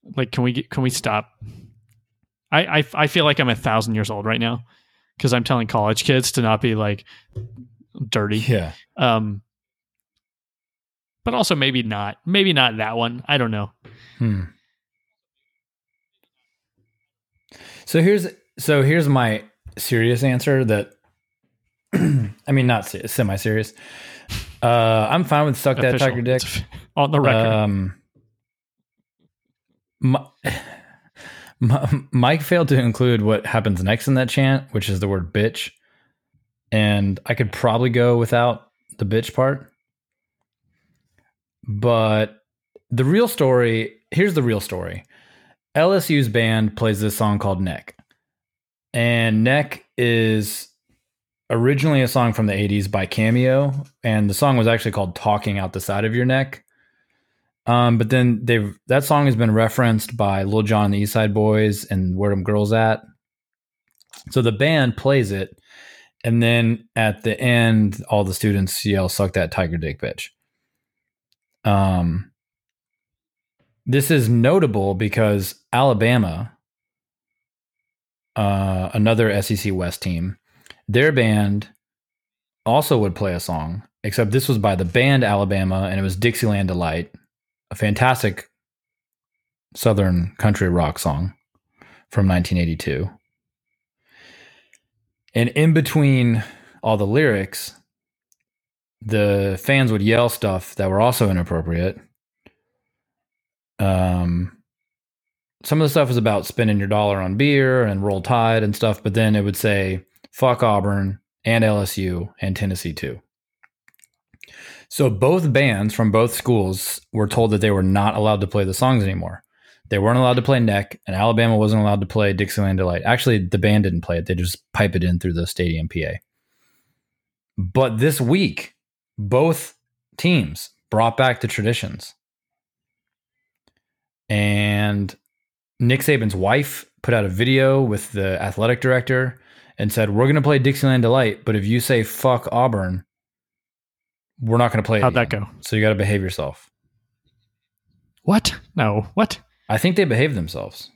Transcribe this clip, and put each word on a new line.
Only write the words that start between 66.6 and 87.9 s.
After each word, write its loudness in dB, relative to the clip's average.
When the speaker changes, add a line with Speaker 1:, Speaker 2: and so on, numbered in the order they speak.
Speaker 2:
at 0
the -2
end, 2
all 2
the -4
students -2
yell, 0
"Suck -2
that -2
Tiger -2
dick, -6
bitch." -10
Um, 0
this 2
is 4
notable 2
because 0
Alabama, 2
uh, 0
another 2
S -2
E 0
C -4
West -4
team, -6
their 2
band 2
also 2
would 0
play -4
a -4
song, -8
except -2
this 0
was 2
by 2
the -2
band 2
Alabama, 0
and -2
it -2
was -4
Dixieland 0
Delight, -4
a -10
fantastic 0